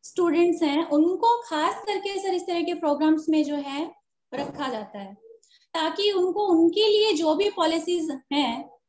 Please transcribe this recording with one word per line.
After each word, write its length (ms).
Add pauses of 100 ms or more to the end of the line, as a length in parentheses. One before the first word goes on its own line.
students 580
हैं, 260
उनको 540
खास 440
करके 360
सर 120
इस 80
तरह 200
के 120
programs 540
में 160
जो 120
है 380 (400)
रखा 340
जाता 300
है, 160 (600)
ताकि 360
उनको 360
उनके 420
लिए 240
जो 220
भी 160
policies 680 (140)
हैं 380 (180)